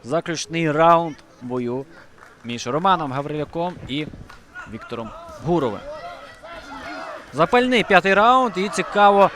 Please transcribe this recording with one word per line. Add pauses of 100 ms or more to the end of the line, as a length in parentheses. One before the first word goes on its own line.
заключний
раунд (260)
бою (580)
між
Романом
Гавриляком (140)
і (680)
Віктором (340)
Гуровим. (1500)
Запальний
п'ятий
раунд,
і
цікаво